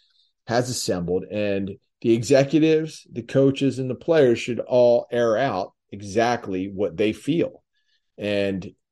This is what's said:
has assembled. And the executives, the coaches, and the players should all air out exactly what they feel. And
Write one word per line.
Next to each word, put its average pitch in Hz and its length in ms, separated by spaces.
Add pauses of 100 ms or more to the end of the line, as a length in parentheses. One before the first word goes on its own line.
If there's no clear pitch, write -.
(460)
has 123 240
assembled. 90 540
And 98 480 (280)
the 117 140
executives, 151 1000
the 120 100
coaches, 135 560
and 131 120
the 123 40
players 131 440
should 117 200
all 120 540
air 117 240
out 110 380 (180)
exactly 104 760
what 95 280
they 107 160
feel. - 500 (540)
And 98 560 (200)